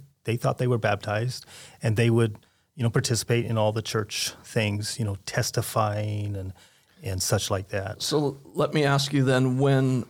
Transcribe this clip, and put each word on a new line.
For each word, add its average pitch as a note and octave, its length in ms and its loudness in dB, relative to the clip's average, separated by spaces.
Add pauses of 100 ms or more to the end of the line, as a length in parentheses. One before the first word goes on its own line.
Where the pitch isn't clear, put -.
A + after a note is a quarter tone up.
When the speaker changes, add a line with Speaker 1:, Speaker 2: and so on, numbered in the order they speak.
(240)
Speaker 1:
they A2+ 120 -2
thought B2+ 220 -2
they B2+ 100 0
were A#2+ 100 2
baptized, G#2+ 680 -2 (360)
and A2 140 2
they A#2 140 4
would, A2+ 280 2 (380)
you - 60 -4
know, A#2 80 2
participate A#2+ 560 0
in A2+ 100 -2
all G#2+ 160 2
the A2 100 -4
church - 500 -4 (120)
things, G#2 540 -2
you A#2+ 60 -2
know, G2+ 120 -2 (100)
testifying G#2 1120 -2
and, F#2+ 160 -8 (500)
and F#2 200 -4
such - 280 0
like F#2+ 200 -2
that. G2 320 -6
Speaker 2:
So D3 360 0 (140)
let D3+ 220 0
me D3 100 4
ask C#3 300 2
you C#3 100 4
then, C3 340 4
when, C3+ 520 4